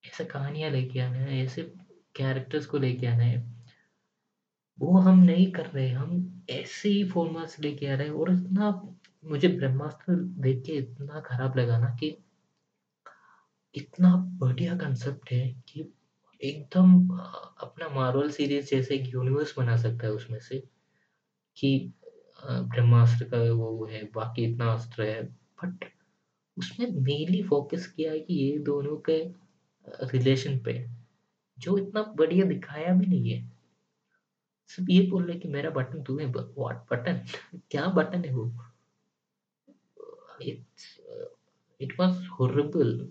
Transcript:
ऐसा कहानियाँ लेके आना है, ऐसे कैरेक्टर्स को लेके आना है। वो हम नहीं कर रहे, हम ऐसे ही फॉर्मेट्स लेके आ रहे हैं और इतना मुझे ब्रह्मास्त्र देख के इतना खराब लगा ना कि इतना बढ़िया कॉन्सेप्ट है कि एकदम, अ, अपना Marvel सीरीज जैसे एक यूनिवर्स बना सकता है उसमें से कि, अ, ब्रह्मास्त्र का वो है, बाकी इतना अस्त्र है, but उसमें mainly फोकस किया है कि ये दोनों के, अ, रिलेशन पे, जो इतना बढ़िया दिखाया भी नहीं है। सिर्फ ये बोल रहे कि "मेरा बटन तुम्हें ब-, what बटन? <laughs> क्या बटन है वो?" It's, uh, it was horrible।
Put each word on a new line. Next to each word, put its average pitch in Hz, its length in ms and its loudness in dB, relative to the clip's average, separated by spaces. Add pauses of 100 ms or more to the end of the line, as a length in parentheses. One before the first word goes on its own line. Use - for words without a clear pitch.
ऐसा - 180 -10
कहानियाँ 151 480 -6
लेके 127 280 -2
आना 127 180 -2
है, 131 260 -2
ऐसे 131 180 -6 (540)
कैरेक्टर्स 135 500 -4
को - 120 -4
लेके 127 300 0
आना 117 160 4
है। 120 340 0 (1200)
वो 175 180 6
हम 185 220 10
नहीं 185 320 8
कर 160 140 -6
रहे, 131 240 -2
हम 165 440 -4 (160)
ऐसे - 400 -4
ही 202 140 4
फॉर्मेट्स 165 560 -4
लेके 143 280 -4
आ 139 80 0
रहे 143 120 -2
हैं 151 60 -6
और 165 200 2
इतना 190 600 0 (300)
मुझे 151 220 2
ब्रह्मास्त्र 135 680 0
देख 131 500 -2
के 160 60 -8
इतना 139 480 -8
खराब 127 380 -4
लगा 117 220 2
ना 117 100 2
कि 151 280 -6 (1600)
इतना 180 400 4
बढ़िया 175 600 -2
कॉन्सेप्ट 135 540 -6
है 123 360 -4
कि - 260 -14 (480)
एकदम, 180 680 6
अ, - 520 -10
अपना - 260 -10
Marvel 135 440 0
सीरीज 143 380 -2
जैसे 135 260 0
एक 127 180 -4
यूनिवर्स 131 440 -2
बना 120 200 2
सकता 117 300 -2
है 107 60 -2
उसमें 113 260 -8
से 127 240 -10 (960)
कि, 135 340 0 (520)
अ, 123 180 -4
ब्रह्मास्त्र 120 640 6
का 120 120 -4
वो 113 480 0
है, 107 180 -10
बाकी 113 420 -6
इतना 117 280 0
अस्त्र 110 300 -6
है, 110 260 -6
but - 560 -12 (720)
उसमें 240 300 -8
mainly 156 600 -2
फोकस 147 380 -2
किया 156 240 -6
है 156 80 -4
कि 175 140 -6
ये 143 240 0
दोनों 143 400 -4
के, 160 260 -2
अ, 180 120 -12 (500)
रिलेशन 131 720 0
पे, 120 280 -6 (720)
जो 185 180 0
इतना 202 260 -4
बढ़िया 175 420 2
दिखाया 160 480 -2
भी 190 120 6
नहीं 131 240 2
है। - 280 -8 (1120)
सिर्फ 185 220 -6
ये 185 180 8
बोल 185 160 0
रहे - 160 -6
कि - 80 -10
"मेरा 143 220 -4
बटन 143 340 -6
तुम्हें 135 280 -4
ब-, - 240 -8
what 120 200 -6 (160)
बटन? 123 300 -4 (220)
<laughs> - 280 -20
क्या 147 160 -2
बटन 180 380 0
है 139 80 -6
वो?" 117 240 -6 (1900)
It's, - 640 -16
uh, - 760 -16
it - 120 -12
was 185 160 4 (260)
horrible। 127 680 0